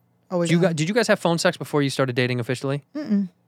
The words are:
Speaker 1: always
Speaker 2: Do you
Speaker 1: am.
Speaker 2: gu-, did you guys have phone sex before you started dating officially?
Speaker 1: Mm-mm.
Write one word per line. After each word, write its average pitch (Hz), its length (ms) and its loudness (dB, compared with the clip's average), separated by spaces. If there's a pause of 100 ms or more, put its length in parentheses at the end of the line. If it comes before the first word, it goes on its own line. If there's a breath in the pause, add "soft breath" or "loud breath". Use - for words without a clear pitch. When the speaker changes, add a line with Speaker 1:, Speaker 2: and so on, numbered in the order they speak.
(320)
Speaker 1:
always 170 180 0
Speaker 2:
Do 160 60 4
you 170 100 4
Speaker 1:
am. 185 60 2
Speaker 2:
gu-, - 40 -4
did 156 120 0
you 214 80 -4
guys 240 140 2
have 208 100 4
phone 170 180 0
sex 175 200 0
before 147 240 -2
you 139 80 2
started 131 260 -2
dating 123 240 0
officially? 135 440 -4 (120)
Speaker 1:
Mm-mm. 208 320 -2 (200)